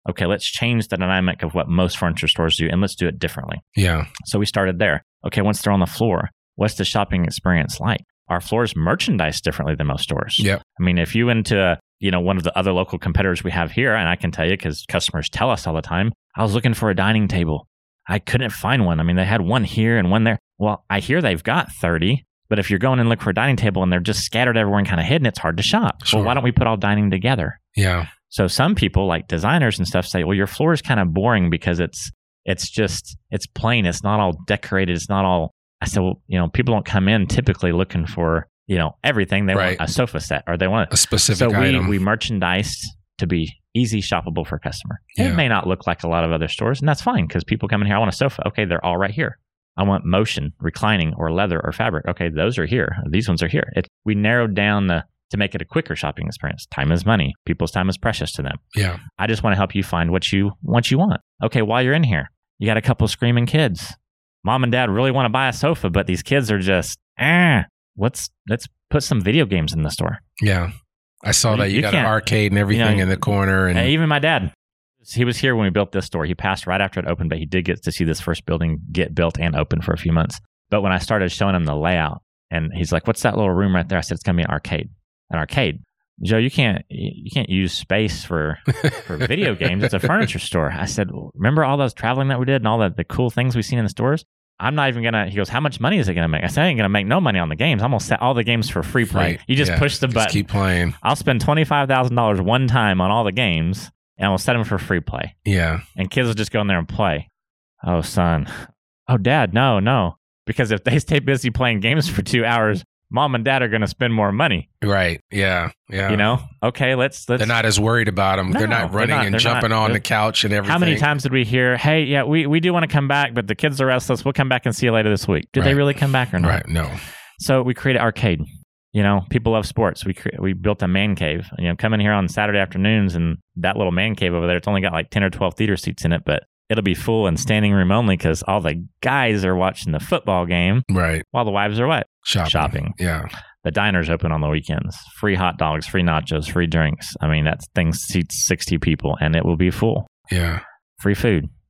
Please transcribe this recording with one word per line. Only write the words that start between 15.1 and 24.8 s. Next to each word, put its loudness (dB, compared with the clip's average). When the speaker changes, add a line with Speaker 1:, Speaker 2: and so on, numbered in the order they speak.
Speaker 1:
tell -2
us -2
all -4
the -2
time, -2
"I -2
was 0
looking 2
for 0
a 2
dining 2
table. -2
I 0
couldn't -2
find 0
one." 2
I 0
mean, 2
they 4
had 2
one 0
here 2
and 2
one 4
there. 2
Well, -2
I 2
hear 0
they've 0
got -2
thirty, 0
but 0
if -2
you're 2
going 2
and 4
look 0
for 0
a 0
dining 2
table 0
and 2
they're 2
just -2
scattered 0
everywhere 2